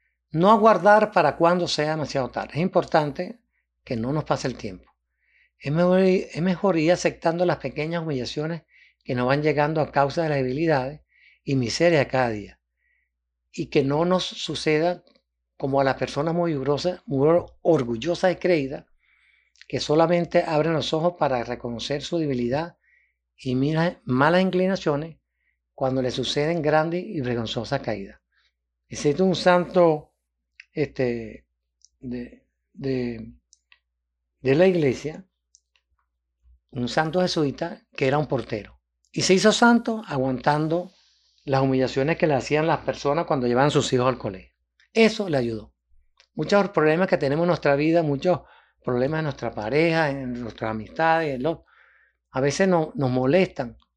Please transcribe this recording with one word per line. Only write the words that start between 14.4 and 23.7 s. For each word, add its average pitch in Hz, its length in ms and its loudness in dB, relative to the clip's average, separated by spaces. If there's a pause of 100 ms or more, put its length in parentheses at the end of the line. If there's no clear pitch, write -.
como 139 240 0
a - 20 2
las 135 120 2
personas 143 380 -4
muy 170 200 0
orgullosas, 143 520 -2
muy 151 380 2 (180)
orgullosas 151 720 0
y 165 60 -4
creídas, 160 480 -2 (800)
que 127 140 -6
solamente 170 640 2
abren 156 240 0
los 147 220 -2
ojos 165 260 0
para 131 240 -2
reconocer 120 580 -8
su - 180 -6
debilidad 143 580 -4 (600)
y 131 140 -6
mira, 160 500 0